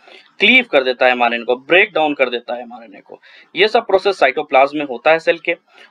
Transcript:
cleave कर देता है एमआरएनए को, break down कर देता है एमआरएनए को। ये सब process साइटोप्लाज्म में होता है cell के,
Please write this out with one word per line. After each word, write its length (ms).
cleave 320
कर 120
देता 220
है 60
एमआरएनए 320
को, 120
break 380
down 200
कर 160
देता 240
है 80
एमआरएनए 400
को। 200
ये 120
सब 180
process 340
साइटोप्लाज्म 600
में 60
होता 260
है 80
cell 180
के, 180